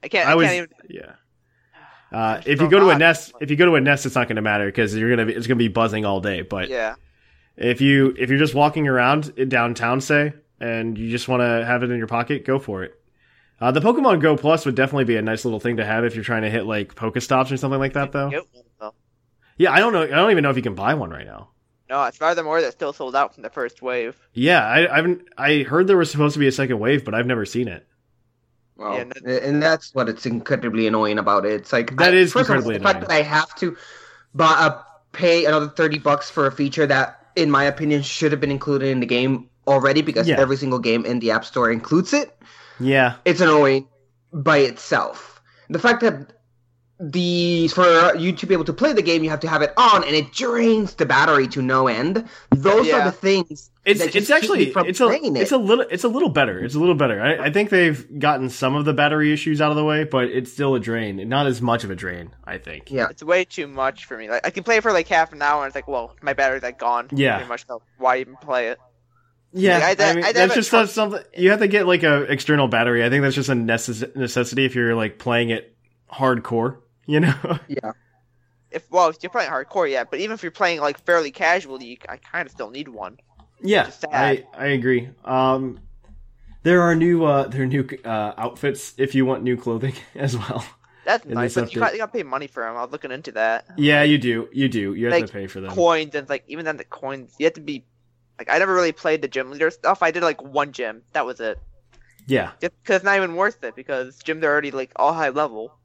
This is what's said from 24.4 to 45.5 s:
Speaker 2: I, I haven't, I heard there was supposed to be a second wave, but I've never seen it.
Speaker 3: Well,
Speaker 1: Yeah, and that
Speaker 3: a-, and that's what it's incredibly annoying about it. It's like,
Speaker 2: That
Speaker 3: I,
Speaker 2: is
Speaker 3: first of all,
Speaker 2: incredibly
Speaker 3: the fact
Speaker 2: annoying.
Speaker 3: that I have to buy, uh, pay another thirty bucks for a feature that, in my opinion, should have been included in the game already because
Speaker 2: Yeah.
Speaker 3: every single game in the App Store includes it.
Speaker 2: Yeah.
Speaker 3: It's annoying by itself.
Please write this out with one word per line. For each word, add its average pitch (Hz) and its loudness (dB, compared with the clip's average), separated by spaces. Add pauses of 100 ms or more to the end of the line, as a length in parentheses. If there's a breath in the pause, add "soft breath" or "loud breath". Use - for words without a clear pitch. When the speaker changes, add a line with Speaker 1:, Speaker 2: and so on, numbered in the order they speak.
Speaker 2:
I, 147 2
I 139 -2
haven't, 175 0 (100)
I 147 2
heard 156 2
there 196 6
was 170 2
supposed 147 0
to 151 -6
be 143 4
a 127 4
second 127 -2
wave, 135 0
but 104 -8
I've 120 -2
never 117 -2
seen 117 -6
it. 87 -14 (920)
Speaker 3:
Well, 104 -8
Speaker 1:
Yeah, 113 -6
and 123 -12
that 131 -18
Speaker 3:
a-, 127 -2
and 147 0
that's 160 0
what 120 -2
it's 110 -10
incredibly 113 -2
annoying 107 0
about 101 0
it. 107 0
It's 104 -6
like, 120 -2
Speaker 2:
That 180 4
Speaker 3:
I, 185 6
Speaker 2:
is 180 4
Speaker 3:
first 254 0
of 175 4
all, - -
Speaker 2:
incredibly 113 -2
Speaker 3:
the 95 -8
fact 196 4
Speaker 2:
annoying. - -12
Speaker 3:
that 151 2
I - -12
have 156 -2
to 175 -4 (560 loud breath)
buy, 160 2 (120)
uh, 156 2 (300)
pay 170 2
another 151 2
thirty 151 0
bucks 147 0
for 143 0
a 131 0
feature 143 0
that, 135 -2
in 160 2
my 139 4
opinion, 147 0
should 147 -2
have 139 -2
been 143 -2
included 139 -2
in 131 0
the 123 -2
game 123 -2 (180)
already 139 4
because 156 0
Speaker 2:
Yeah. 139 2
Speaker 3:
every 135 2
single 131 -2
game 117 0
in 123 -2
the 113 -2
App 113 0
Store 120 0
includes 147 0
it. - 0 (440 loud breath)
Speaker 2:
Yeah. 127 2 (100)
Speaker 3:
It's 180 2
annoying 139 4 (460)
by 151 2
itself. - -2 (300 soft breath)